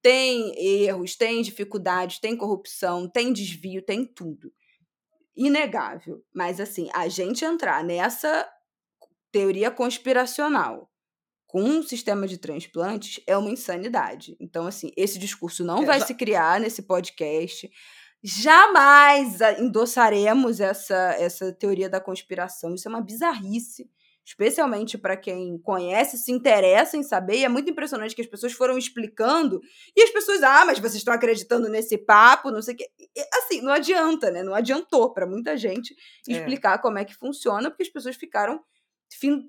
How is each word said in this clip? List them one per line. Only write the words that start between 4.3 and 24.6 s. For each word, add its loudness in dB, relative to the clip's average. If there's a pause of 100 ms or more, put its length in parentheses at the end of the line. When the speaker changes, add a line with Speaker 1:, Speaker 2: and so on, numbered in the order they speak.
Speaker 1:
Inegável. -2
Mas, -6
assim, -8
a -4
gente -6
entrar -2
nessa -4 (840)
teoria 0
conspiracional -2 (600)
com -2
um 0
sistema -6
de -10
transplantes -8
é 2
uma -2
insanidade. -6
Então, -8
assim, -12
esse -2
discurso -10
não -2
Speaker 2:
É, 0
Speaker 1:
vai 4
Speaker 2:
já -2
Speaker 1:
se -8
criar 0
nesse -6
podcast. -6 (580)
Jamais 8
a-, 4
endossaremos 2
essa, -2
essa -4
teoria -2
da -4
conspiração. -10
Isso -12
é -8
uma -6
bizarrice, -6 (380)
especialmente -2